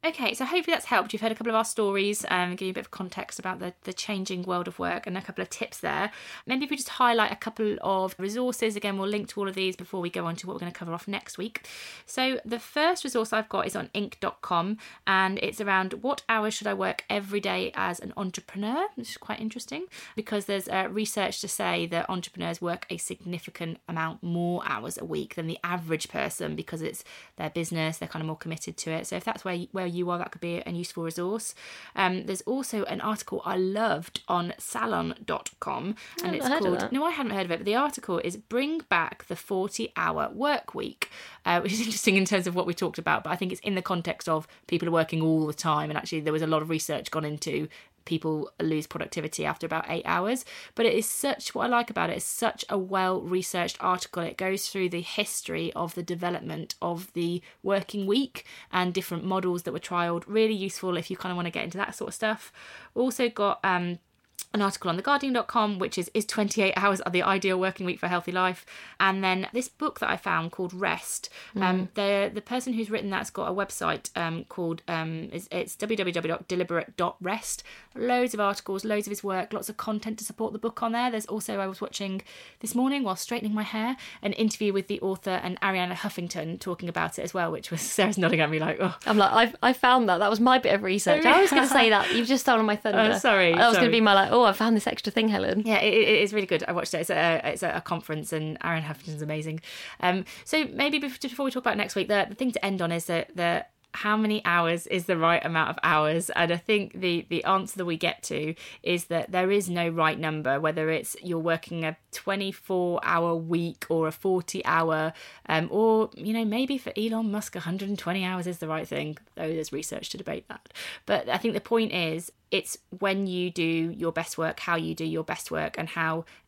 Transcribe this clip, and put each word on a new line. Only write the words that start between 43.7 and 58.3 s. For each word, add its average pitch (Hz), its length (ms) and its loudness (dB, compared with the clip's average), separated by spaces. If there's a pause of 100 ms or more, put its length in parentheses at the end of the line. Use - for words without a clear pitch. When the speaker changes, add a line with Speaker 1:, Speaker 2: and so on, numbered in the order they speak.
Speaker 1:
the 185 60 -2
context 175 460 -4
of 156 200 0 (180)
people 170 220 0
are 165 40 2
working 160 300 2
all 160 240 4
the 151 80 -4
time, 151 360 0
and 151 60 -4
actually 156 240 -4
there 151 120 -2
was 156 100 0
a 160 60 -2
lot 156 120 2
of 156 100 -6
research 160 420 -4
gone 156 120 -2
into 151 440 -4 (360)
people 156 460 -2 (100)
lose 156 260 0
productivity 156 600 -6
after 147 180 -4
about 165 240 -2
eight 170 160 -4
hours. 196 400 0 (300)
But 233 100 2
it 226 80 6
is 220 160 2
such, - 460 -2
what 220 100 0
I 240 40 2
like 240 200 2
about 170 220 0
it - 80 -4
is - 60 -6
such - 440 -2
a 208 80 0
well-researched 185 1040 0
article. 180 420 0
It - 140 -6
goes 190 320 -2
through 185 220 0
the 175 100 -2
history 170 720 -4
of 170 220 -4
the 180 80 -6
development 170 800 -4
of 170 320 -4
the 170 260 -2 (220)
working 196 440 -2
week 254 380 0 (260)